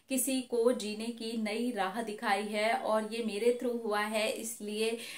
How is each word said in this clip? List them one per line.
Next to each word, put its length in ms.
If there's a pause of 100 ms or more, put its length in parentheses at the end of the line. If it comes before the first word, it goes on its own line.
किसी 320
को 300
जीने 340
की 360
नई 300
राह 300
दिखाई 420
है 300
और 400
ये 100
मेरे 400
through 220
हुआ 160
है, 300
इसलिए 640 (200)